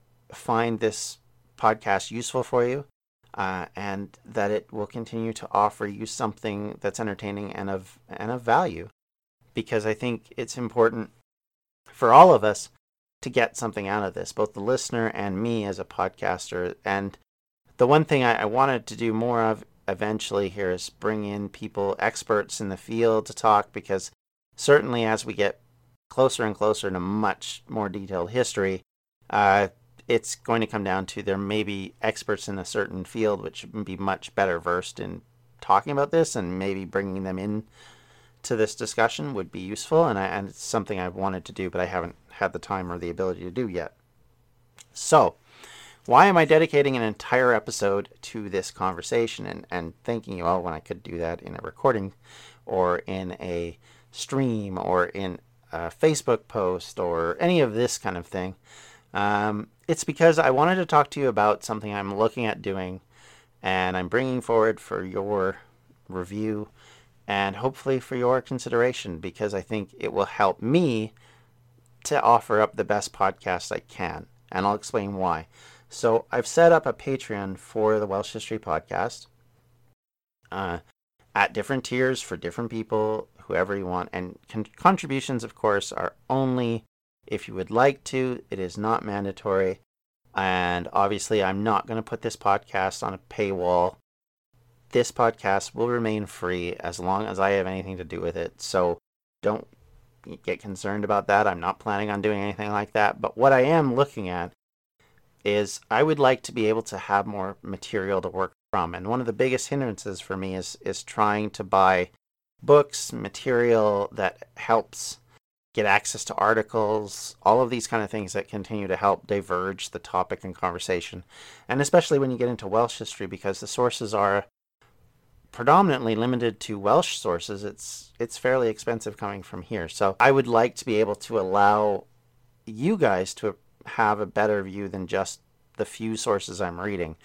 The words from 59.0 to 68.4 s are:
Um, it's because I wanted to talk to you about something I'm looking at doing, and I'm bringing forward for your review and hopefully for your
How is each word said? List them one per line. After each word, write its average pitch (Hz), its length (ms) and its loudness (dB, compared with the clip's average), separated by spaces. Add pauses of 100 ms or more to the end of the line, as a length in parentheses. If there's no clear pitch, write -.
Um, 104 540 0 (200)
it's 165 160 -2
because 165 360 4
I 143 100 4
wanted 156 260 4
to 185 120 -2
talk 147 240 4
to - 80 -8
you 139 80 2
about 104 360 4
something 107 300 -6
I'm 98 240 -4
looking 113 300 0
at 101 160 -4
doing, 95 380 -6 (600)
and 92 340 0
I'm 92 120 -2
bringing 127 340 0
forward 113 380 2
for 98 260 -6
your 98 520 -2 (520)
review 104 600 -6 (580)
and 98 300 -2
hopefully 135 420 -2
for - 160 -8
your 123 260 2